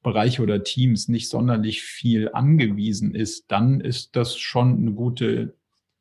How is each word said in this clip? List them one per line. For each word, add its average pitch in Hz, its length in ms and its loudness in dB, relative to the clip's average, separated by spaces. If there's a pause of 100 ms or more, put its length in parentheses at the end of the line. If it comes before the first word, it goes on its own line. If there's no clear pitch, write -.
Bereiche 120 380 2
oder 104 220 0
Teams 127 460 0
nicht 117 200 -2
sonderlich 113 520 0
viel 110 520 0
angewiesen 110 800 2
ist, - 380 -6
dann 123 300 2
ist - 340 -8
das 120 220 -2
schon 127 400 2
eine 113 160 0
gute 117 640 -4 (440)